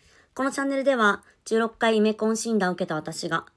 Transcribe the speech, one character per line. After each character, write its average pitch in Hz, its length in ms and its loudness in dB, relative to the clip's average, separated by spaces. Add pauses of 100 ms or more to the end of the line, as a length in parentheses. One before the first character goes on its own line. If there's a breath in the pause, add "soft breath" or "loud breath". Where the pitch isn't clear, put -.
(320 soft breath)
こ 254 120 -4
の 269 80 -2
チ 285 80 -4
ャ 277 40 -2
ン 277 40 0
ネ 277 80 0
ル 269 80 -2
で 269 100 4
は、 208 300 2 (200 soft breath)
十 226 140 0
六 226 180 -2
回 226 200 2
イ 214 40 4
メ 214 140 4
コ 220 140 -2
ン 220 80 0
診 226 200 -2
断 185 140 2
を 180 40 -2
受 180 100 -4
け 170 40 -14
た 165 60 -4
私 156 340 -8
が、 160 180 -4 (100)